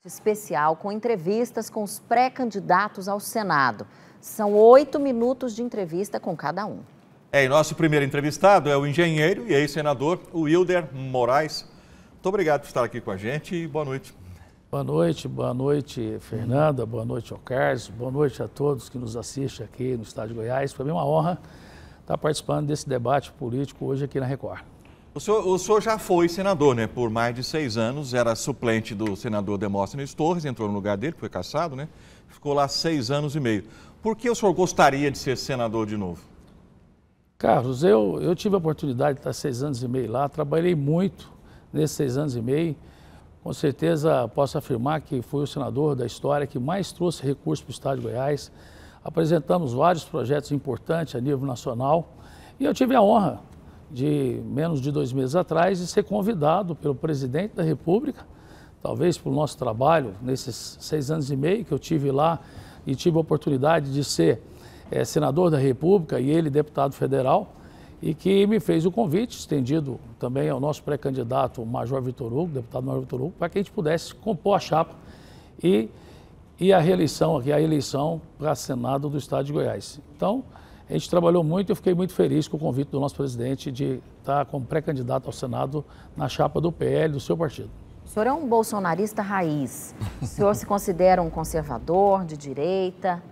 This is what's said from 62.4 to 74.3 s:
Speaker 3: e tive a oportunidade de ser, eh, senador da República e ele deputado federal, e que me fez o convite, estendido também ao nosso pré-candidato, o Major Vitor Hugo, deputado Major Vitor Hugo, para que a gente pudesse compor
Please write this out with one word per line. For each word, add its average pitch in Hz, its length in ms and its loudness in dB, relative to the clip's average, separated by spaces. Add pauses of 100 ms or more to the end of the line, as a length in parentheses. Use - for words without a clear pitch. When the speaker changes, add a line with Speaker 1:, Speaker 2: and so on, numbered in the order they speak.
Speaker 3:
e 139 120 -4
tive 160 200 2
a 165 40 6
oportunidade 147 760 2
de 143 100 0
ser, 156 380 2 (480)
eh, 131 160 0
senador 156 460 2
da 151 80 2
República 143 600 2
e 135 120 2
ele 160 180 2
deputado 139 440 0
federal, 139 580 2 (500)
e 160 120 -2
que 196 320 4
me 214 140 2
fez 170 260 2
o 185 60 4
convite, 196 480 0
estendido 135 600 -2 (200)
também 139 300 -2
ao 135 100 -2
nosso 147 240 -4
pré-candidato, 131 800 -2
o 110 40 -6
Major 123 360 -4
Vitor 120 300 -6
Hugo, 160 200 -2
deputado 131 340 -6
Major 135 160 -2
Vitor 131 200 -6
Hugo, 165 180 -4
para 175 100 -2
que - 80 -4
a 202 40 0
gente 180 100 -6
pudesse 156 420 -2
compor 202 440 0